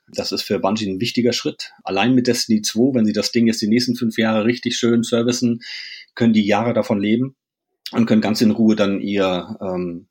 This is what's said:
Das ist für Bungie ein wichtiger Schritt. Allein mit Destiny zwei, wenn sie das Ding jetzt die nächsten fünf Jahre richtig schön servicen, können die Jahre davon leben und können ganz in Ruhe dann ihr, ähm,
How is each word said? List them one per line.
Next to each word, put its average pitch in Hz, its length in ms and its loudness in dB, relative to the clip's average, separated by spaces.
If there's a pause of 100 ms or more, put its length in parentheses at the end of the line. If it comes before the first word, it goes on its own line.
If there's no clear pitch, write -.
(140)
Das - 180 -6
ist - 120 -6
für 98 160 -2
Bungie 101 280 -2
ein 95 140 -4
wichtiger 120 320 0
Schritt. - 380 -8 (120)
Allein 101 300 0
mit 127 140 2
Destiny 113 340 0
zwei, 123 320 0
wenn 113 140 2
sie 104 40 2
das 104 200 -4
Ding 117 160 2
jetzt 113 160 0
die 107 40 0
nächsten 120 280 2
fünf 117 240 -2
Jahre 110 260 0
richtig 120 320 -2
schön 117 240 2
servicen, 120 640 0 (500)
können 113 200 2
die 107 120 4
Jahre 110 300 0
davon 107 260 0
leben 120 340 0 (580)
und 117 120 2
können 110 160 4
ganz 104 200 -2
in 107 100 6
Ruhe 110 240 4
dann 98 260 0
ihr, 98 580 -2
ähm, 90 520 -6